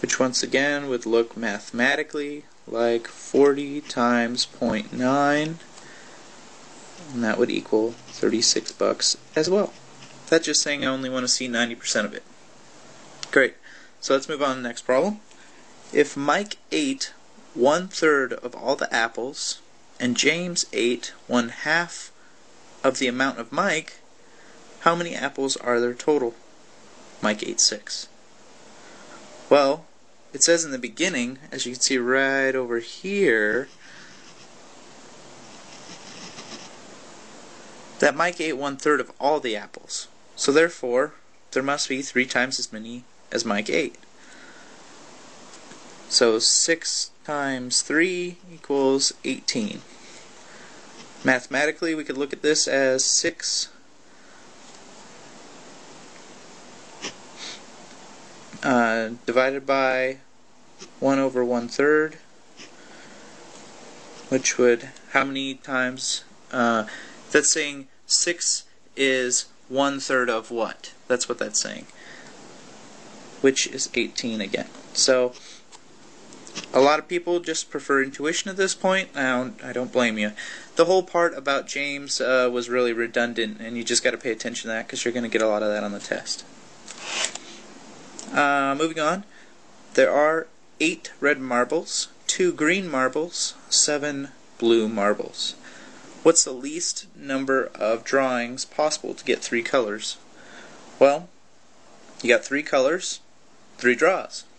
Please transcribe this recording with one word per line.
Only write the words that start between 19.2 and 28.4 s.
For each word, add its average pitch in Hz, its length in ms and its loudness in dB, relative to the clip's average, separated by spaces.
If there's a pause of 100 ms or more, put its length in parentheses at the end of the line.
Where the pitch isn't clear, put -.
and 123 160 0
James 165 560 0
ate 117 420 -2 (120)
one-half 151 840 -2 (720)
of 131 160 2
the 131 80 2
amount 127 320 0
of 113 120 -12
Mike, 160 500 -2 (800)
how 170 120 6
many 170 220 -2
apples 135 420 -2
are 120 220 2
there 120 160 0
total? 131 400 2 (880)
Mike 107 180 0
ate - 180 -6
six. - 480 0 (1400)